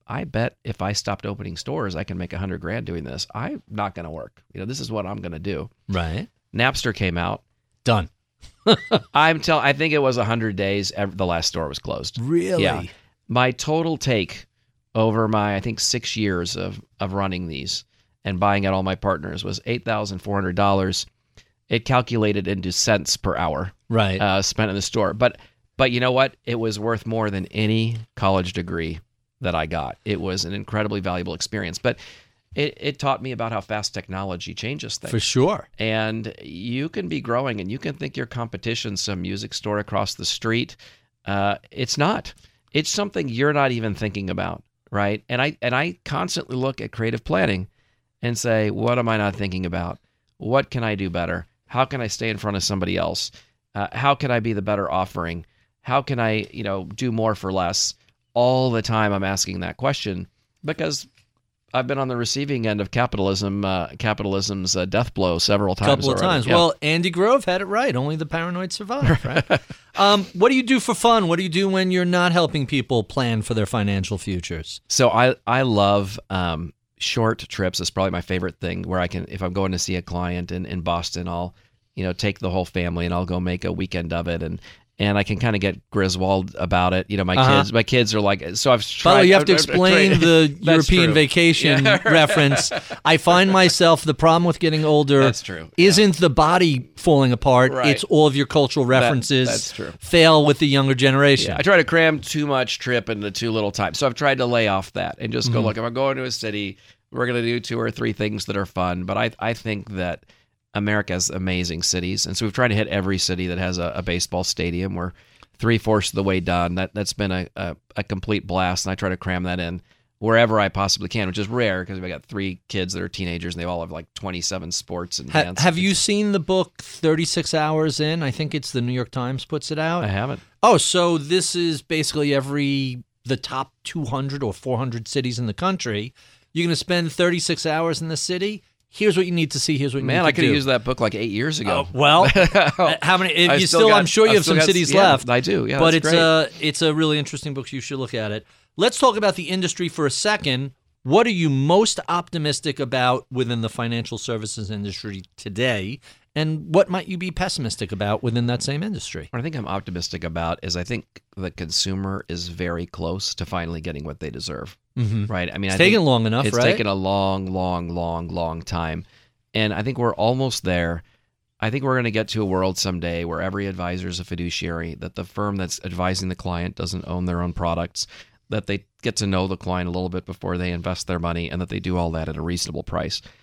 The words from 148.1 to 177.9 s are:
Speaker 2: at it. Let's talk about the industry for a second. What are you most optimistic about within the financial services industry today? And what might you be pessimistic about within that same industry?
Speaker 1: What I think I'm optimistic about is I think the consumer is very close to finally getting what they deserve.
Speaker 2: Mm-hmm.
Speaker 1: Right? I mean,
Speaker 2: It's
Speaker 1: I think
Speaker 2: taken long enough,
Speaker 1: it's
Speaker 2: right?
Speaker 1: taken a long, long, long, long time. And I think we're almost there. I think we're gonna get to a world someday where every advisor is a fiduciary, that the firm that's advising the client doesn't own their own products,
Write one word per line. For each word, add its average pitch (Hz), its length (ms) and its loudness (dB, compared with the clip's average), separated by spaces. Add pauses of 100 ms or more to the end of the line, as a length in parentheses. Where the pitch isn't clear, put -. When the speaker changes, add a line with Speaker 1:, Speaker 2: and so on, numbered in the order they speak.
Speaker 2:
at 107 160 -4
it. 107 160 -8 (300)
Let's 233 200 2
talk 240 200 4
about 202 180 2
the 175 140 -8
industry 180 400 -2
for 156 160 -2
a 131 60 0
second. 139 600 -2 (320)
What 202 240 4
are 240 40 2
you 170 180 2
most 156 580 2
optimistic 156 720 -2
about 127 520 0
within 120 300 -2
the 113 80 -2
financial 117 480 -4
services 110 540 -6
industry 101 520 -8 (120)
today? 110 640 -4 (360)
And 156 400 -2
what 196 120 6
might 180 200 -4
you 185 100 -6
be 180 140 -6
pessimistic 135 600 -4
about 104 300 -2
within 120 240 0
that 120 160 -2
same 143 220 -4
industry? 113 480 -8
Speaker 1:
What 120 80 -6
I - 20 -4
think 156 140 -6
I'm 117 120 -8
optimistic 92 560 -8
about 82 380 -4
is 90 160 -4
I 87 60 -2
think - 400 -8 (120)
the 92 140 -8
consumer 95 800 -4
is 87 200 -8
very 85 360 -4
close 87 500 -6
to 90 120 -8
finally 85 340 -6
getting 78 220 -8
what 71 160 -12
they 78 100 -10
deserve. 69 480 -10 (180)
Speaker 2:
Mm-hmm. 110 300 -2
Speaker 1:
Right? 92 260 -4
I - 60 -8
mean, 98 120 -2
Speaker 2:
It's 95 60 0
Speaker 1:
I - 40 2
think 185 140 6
Speaker 2:
taken 196 120 4
long 117 220 4
enough, 117 180 0
Speaker 1:
it's 107 100 0
Speaker 2:
right? 120 80 4
Speaker 1:
taken 113 220 2
a 101 80 0
long, 95 540 0
long, 90 420 -2
long, 85 380 -4
long 82 340 -4
time. 82 440 -4 (500)
And 107 180 0
I 87 80 -2
think 117 160 -4
we're 120 160 2
almost 127 500 0
there. 85 380 0 (580)
I 110 120 -2
think 127 120 -4
we're 131 120 0
gonna 120 160 0
get 107 180 -2
to 110 140 -2
a - 20 0
world 92 320 0
someday 85 460 -4
where 82 180 -6
every 95 240 -4
advisor 90 420 -6
is 90 120 -6
a 90 40 -8
fiduciary, 85 720 -6
that - 200 -12
the 95 80 -8
firm 104 320 -4
that's 92 280 -4
advising 90 460 -2
the 90 60 -6
client 90 400 -6
doesn't 87 320 -6
own 90 180 -4
their 87 160 -2
own 87 120 -4
products, 85 520 -4 (440)